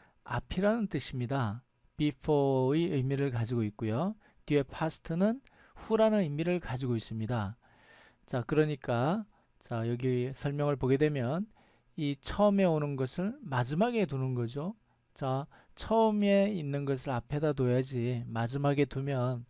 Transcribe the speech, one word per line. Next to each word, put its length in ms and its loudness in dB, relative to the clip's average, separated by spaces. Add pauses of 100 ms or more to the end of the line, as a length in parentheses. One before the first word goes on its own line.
(240)
앞이라는 640 -2
뜻입니다. 760 -4 (340)
before의 920 2
의미를 400 0
가지고 320 0
있고요. 520 -2 (300)
뒤에 180 2
past는 800 -2 (340)
후라는 440 2
의미를 400 0
가지고 360 -2
있습니다. 600 -2 (680)
자, 180 -4
그러니까, 840 0 (320)
자, 300 -4
여기 460 -2
설명을 420 -2
보게 220 2
되면 500 0 (480)
이 240 -2
처음에 460 2
오는 300 0
것을 460 -4
마지막에 640 0
두는 300 -2
거죠. 400 -4 (380)
자, 340 -4 (280)
처음에 760 4
있는 340 -4
것을 260 -2
앞에다 420 0
둬야지 720 0
마지막에 580 0
두면 640 -4